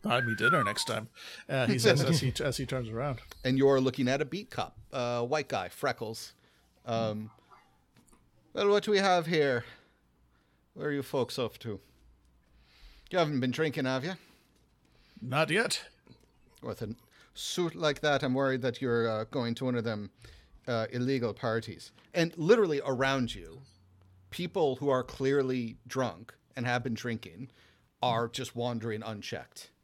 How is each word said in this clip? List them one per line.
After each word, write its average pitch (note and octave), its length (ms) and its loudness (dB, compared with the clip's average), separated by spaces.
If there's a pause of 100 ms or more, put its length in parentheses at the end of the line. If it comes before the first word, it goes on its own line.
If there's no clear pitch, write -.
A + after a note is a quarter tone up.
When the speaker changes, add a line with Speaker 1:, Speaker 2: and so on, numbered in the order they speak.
Speaker 1:
"Buy - 180 2
me - 140 0
dinner - 300 4
next - 220 -2
time," - 220 -4 (400)
uh, C3 180 0
he C3+ 120 2
says C#3+ 240 6
as C#3 180 4
he, C3 160 0
Speaker 2:
<laughs> - 80 -4
Speaker 1:
as C3+ 120 0
he C3+ 100 -4
turns B2 220 -4
around. A#2 320 -4 (240)
Speaker 2:
And C3 120 2
you're C#3 240 8
looking C3 280 2
at C3+ 120 2
a D3+ 40 0
beat F3 260 -10
cop, - 260 -6 (160)
uh, A#2+ 320 -2
white C#3 240 -2
guy, F#2 200 -2
freckles. A2+ 640 -6 (500)
Um, A2 460 -2 (1200)
"Well, G3+ 180 2
what G3+ 120 6
do G#3+ 80 -2
we G#3 80 6
have F3+ 280 4
here? C#3+ 380 2 (1080)
Where D3 140 -6
are D3 40 -2
you C#3 100 -2
folks B2 360 -2
off A#2+ 220 -4
to? G#2+ 200 -8 (1300)
You F#3 80 0
haven't D3+ 220 2
been B2+ 120 0
drinking, D3+ 320 -2
have C3 200 -2
you?" F#3 100 -6 (1040)
Speaker 1:
"Not C3+ 300 0
yet." G#3+ 340 0 (760)
Speaker 2:
"With A#2 220 -8
a A2 140 -8 (380)
suit - 420 -4
like D3+ 240 0
that, D3 240 2
I'm B2+ 100 2
worried C3 280 0
that B2 200 -2
you're, A#2 260 2
uh, A2 220 -2
going A#2 260 -2
to - 80 -6
one B2 120 0
of A#2 80 -2
them, G#2 260 -4 (560)
uh, A2 240 0
illegal B2 420 0
parties." A2+ 600 -4 (200)
And E3+ 240 0
literally E3+ 480 6
around C3+ 520 2
you, E2 240 -16 (680)
people E3+ 460 0
who C#3+ 120 -2
are B2+ 160 4
clearly C3 720 0 (100)
drunk A#2 480 -4 (220)
and B2 100 -4
have B2 160 0
been A#2+ 120 -2
drinking A2 560 -8 (520)
are A#2+ 260 2
just A#2+ 280 -8
wandering A#2 480 -4
unchecked. - 680 -10 (140)